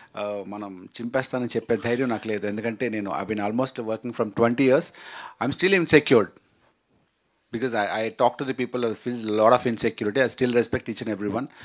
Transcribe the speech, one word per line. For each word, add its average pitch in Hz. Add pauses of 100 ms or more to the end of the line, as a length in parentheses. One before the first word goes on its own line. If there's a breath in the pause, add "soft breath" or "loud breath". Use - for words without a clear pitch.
(160 soft breath)
ఆ, 104
మనం 98 (120)
చింపేస్తానని 123
చెప్పే 113
ధైర్యం 120
నాకు 110
లేదు. 104
ఎందుకంటే 110
నేను 107
I've 92
been 104
almost 123
working 113
from 107
twenty 120
years. 143 (640 loud breath)
I'm 135
still 185
insecured. 131 (1300)
Because 117
I, 104
I 113
talk 151
to 131
the 123
people, 120
I 104
feel 113
a 107
lot 120
of 117
insecurity. 113
I -
still 123
respect 120
each 110
and 107
everyone. 104 (180 loud breath)